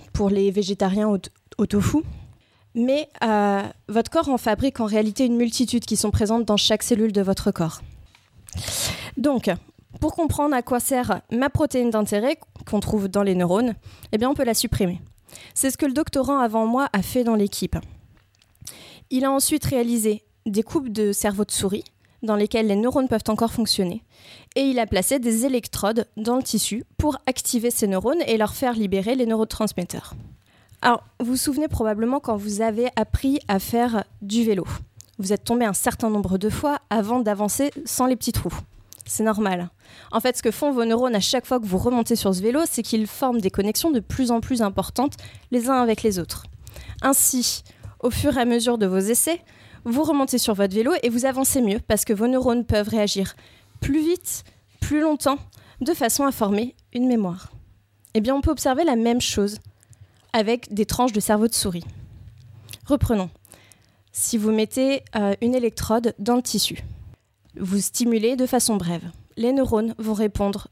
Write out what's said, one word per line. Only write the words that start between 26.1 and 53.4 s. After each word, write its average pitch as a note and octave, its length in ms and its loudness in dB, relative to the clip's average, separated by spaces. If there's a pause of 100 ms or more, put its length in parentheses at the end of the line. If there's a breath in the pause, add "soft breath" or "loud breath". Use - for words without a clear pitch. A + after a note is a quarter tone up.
dans A3+ 200 0
le C4 60 0
tissu A3 420 -2 (120)
pour D4 300 0
activer A#3+ 440 -2
ces A#3 160 0
neurones G#3 400 0
et A3+ 100 2
leur G#3+ 180 0
faire B3 200 -2
libérer G3+ 400 0
les B3+ 120 0
neurotransmetteurs. A3 880 -4 (680 soft breath)
Alors, A#3+ 220 2 (160)
vous A#3+ 60 -2
vous B3+ 100 0
souvenez D4+ 320 -2
probablement A3+ 520 0
quand A#3 160 -2
vous G3+ 240 -4
avez A3+ 360 0
appris C4+ 420 0 (100)
à G3 100 2
faire A#3 460 0 (180)
du G#3+ 220 0
vélo. G3+ 200 2 (540)
Vous F#3+ 140 -2
êtes G3+ 120 -2
tombé A#3+ 200 2
un G#3 80 0
certain A#3 380 0
nombre F#3+ 280 0
de G#3+ 120 0
fois D4 280 -2 (100)
avant A3 320 0
d'avancer G#3 500 0 (140)
sans - 220 0
les B3+ 100 4
petits - 160 -4
trous. - 220 -4 (540)
C'est - 140 -2
normal. G3 480 0 (400 loud breath)
En A3 100 0
fait, B3 160 0
ce - 60 -6
que A#3 80 2
font C#4+ 220 0
vos A#3+ 120 0
neurones A#3+ 300 2
à G3 60 2
chaque A#3+ 260 -2
fois B3+ 140 0
que G#3+ 40 -4
vous F#3 140 -2
remontez A#3+ 380 2
sur F#3+ 180 0
ce F3+ 80 -2
vélo, A#3+ 260 2
c'est - 140 -4
qu'ils A3 240 0
forment A#3+ 340 -2
des F#3+ 100 0
connexions G#3+ 420 0
de A#3+ 80 2
plus A#3+ 320 0
en A#3 80 2
plus A#3 220 -2
importantes G3 520 -2 (380 loud breath)
les B3 180 0
uns C4 100 4
avec A3+ 220 2
les G3+ 160 2
autres. - 260 -8 (580 loud breath)
Ainsi, C4 600 2 (380 loud breath)
au B3 100 0
fur C#4 260 0
et C4+ 40 2
à A#3 40 2
mesure A#3+ 340 2
de G#3 80 2
vos F#3 120 0
essais, A#3+ 420 0 (440 loud breath)
vous A#3+ 180 0
remontez C4+ 360 2
sur A3+ 160 0
votre G3 200 0
vélo A#3 180 2 (120)
et A#3+ 40 2
vous A#3 160 0
avancez C4 380 0
mieux G#3 240 2
parce G#3 180 0
que - 80 -2
vos G#3 140 2
neurones B3 380 2
peuvent G#3 240 0
réagir G#3 480 -2 (440 soft breath)